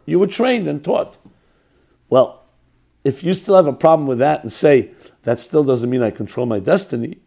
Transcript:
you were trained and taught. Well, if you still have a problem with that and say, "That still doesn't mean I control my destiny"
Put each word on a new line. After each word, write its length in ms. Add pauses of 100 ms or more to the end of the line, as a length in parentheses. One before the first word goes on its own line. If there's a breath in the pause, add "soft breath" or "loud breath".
you 140
were 80
trained 400
and 160
taught. 340 (920)
Well, 340 (600)
if 200
you 100
still 220
have 120
a 60
problem 340
with 120
that 220
and 100
say, 400 (320 soft breath)
"That 160
still 240
doesn't 260
mean 120
I 100
control 340
my 140
destiny" 680